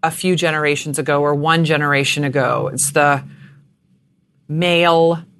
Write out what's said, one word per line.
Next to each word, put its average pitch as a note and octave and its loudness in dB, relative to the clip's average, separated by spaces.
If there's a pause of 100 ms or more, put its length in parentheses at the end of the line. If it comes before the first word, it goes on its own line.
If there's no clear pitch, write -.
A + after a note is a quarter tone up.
a D#3+ -2
few F#3 -2
generations D3+ -2
ago C#3+ 0
or D3 0
one E3 2
generation D3 0
ago. B2 -2
It's - -4
the C#3+ 2 (1200)
male E3+ 2 (160)